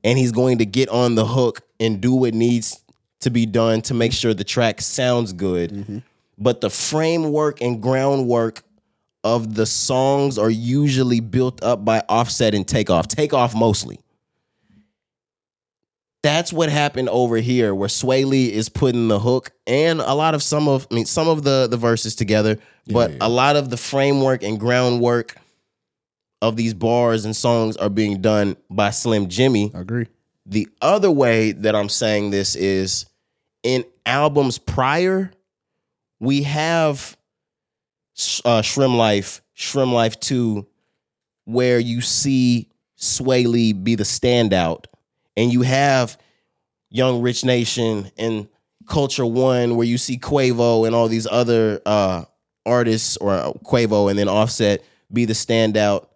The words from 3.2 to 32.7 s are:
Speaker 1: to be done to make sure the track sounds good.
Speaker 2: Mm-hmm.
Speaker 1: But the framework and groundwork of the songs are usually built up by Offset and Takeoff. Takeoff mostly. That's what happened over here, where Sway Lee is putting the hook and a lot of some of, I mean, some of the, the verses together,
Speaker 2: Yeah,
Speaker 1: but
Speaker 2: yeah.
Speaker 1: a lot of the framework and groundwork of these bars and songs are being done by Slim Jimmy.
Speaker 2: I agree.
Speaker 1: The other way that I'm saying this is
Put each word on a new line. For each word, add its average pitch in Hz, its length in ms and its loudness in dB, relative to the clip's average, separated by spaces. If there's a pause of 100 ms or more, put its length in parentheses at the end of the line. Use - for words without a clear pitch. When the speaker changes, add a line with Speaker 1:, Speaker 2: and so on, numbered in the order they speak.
Speaker 1:
to 131 80 -2
be 117 160 0
done 113 380 0
to - 100 -6
make 117 180 0
sure 117 220 0
the 98 100 -4
track 113 380 -2
sounds 120 500 -2
good. 90 400 -4
Speaker 2:
Mm-hmm. 101 260 -12 (400)
Speaker 1:
But 117 220 0
the 104 100 -2
framework 156 920 -2
and 120 200 -4
groundwork 127 800 0 (600)
of 113 320 0
the 110 100 0
songs 135 720 0
are 110 120 2
usually 123 720 0
built 127 420 -2
up 107 220 0
by 110 240 2
Offset 113 440 2
and 98 140 -2
Takeoff. 92 400 0
Takeoff 127 480 0
mostly. 107 460 0 (2250)
That's 160 300 0
what 160 160 0
happened 143 400 -2
over 117 280 2
here, 117 360 0
where 101 160 -2
Sway 135 360 0
Lee 131 280 2
is 107 160 -2
putting 120 380 0
the 104 120 2
hook 123 320 -2 (140)
and 151 360 0
a 135 120 -2
lot 156 220 0
of 143 80 -4
some 151 240 0
of, 135 240 0
I 113 40 -4
mean, 113 100 0
some 160 220 -2
of 156 160 0
the, 135 260 2
the 120 80 -2
verses 113 380 0
together, 107 440 0 (260)
Speaker 2:
Yeah, 104 80 -8
Speaker 1:
but 113 180 2
Speaker 2:
yeah. 67 100 -14
Speaker 1:
a 110 80 0
lot 131 260 2
of 139 160 0
the 120 60 -6
framework 139 680 0
and 107 160 -4
groundwork 120 800 0 (1040)
of 113 140 0
these 113 180 -2
bars 113 520 0
and 110 100 -6
songs 117 420 0
are 104 120 -2
being 101 320 -2
done 104 360 0 (120)
by 101 200 0
Slim 107 400 -2
Jimmy. 107 460 2
Speaker 2:
I 87 60 -10
agree. 113 260 -8 (400)
Speaker 1:
The 101 200 -2 (140)
other 190 300 2
way 113 400 2
that 107 240 0
I'm 101 140 -2
saying 104 420 -2
this 98 240 -2
is 95 500 -2 (580)